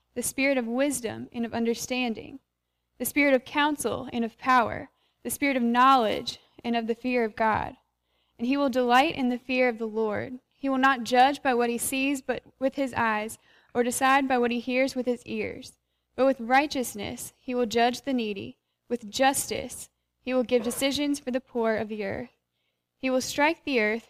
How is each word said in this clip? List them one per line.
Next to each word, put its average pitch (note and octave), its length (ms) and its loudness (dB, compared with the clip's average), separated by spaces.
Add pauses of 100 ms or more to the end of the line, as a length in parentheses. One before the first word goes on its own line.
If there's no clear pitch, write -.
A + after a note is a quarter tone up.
(140)
the A#3+ 100 -6
Spirit C4+ 340 0
of A#3 100 -2
wisdom A#3+ 680 -2
and A#3 120 -4
of A3 80 -8
understanding, A#3 840 -4 (600)
the B3 60 -4
Spirit C#4+ 280 2
of B3+ 100 4
counsel D4 720 -2
and A#3 100 -2
of A3 140 -8
power, B3+ 520 2 (340)
the B3 80 -6
Spirit C#4 260 0
of A#3+ 60 0
knowledge A#3+ 760 4 (240)
and A#3 140 -2
of A3+ 100 -4
the A3+ 80 -2
fear B3 300 -2
of G#3+ 100 -6
God. A3 400 0 (640)
And A#3 100 -4
he C4+ 80 2
will C#4+ 140 2
delight B3+ 460 4
in B3+ 120 0
the B3 120 -2
fear B3+ 280 0
of A#3 100 -2
the A3+ 100 -6
Lord. A3 520 -4 (160)
He - 120 -6
will C4 100 0
not C4 280 2
judge B3+ 360 4
by C4 120 0
what A#3+ 160 0
he A#3 80 -2
sees C4+ 440 -2
but - 220 -6 (160)
with C4 160 0
his C4+ 180 -4
eyes, A3 440 0 (360)
or A#3+ 80 2
decide C4 460 4
by C4 100 2
what A#3+ 140 2
he A#3+ 80 -2
hears B3+ 340 0
with B3 120 -2
his A#3+ 200 -2
ears. - 520 -8 (400)
But B3+ 80 4
with C4 160 2
righteousness B3 1000 -2
he B3+ 160 -6
will B3 100 0
judge A#3 360 0
the C#4 100 -6
needy. A3 460 -4 (320)
With A#3 200 -6
justice C4+ 800 -2 (300)
he B3+ 140 -6
will B3+ 100 4
give A#3+ 200 2
decisions C#4 540 -2
for B3+ 140 -8
the B3+ 80 -2
poor A3+ 380 -2
of G#3+ 100 -4
the G#3+ 160 -8
earth. G#3+ 320 -8 (600)
He C4 120 -2
will B3+ 120 2
strike D4+ 420 -2
the C4+ 160 0
earth G#3+ 300 -2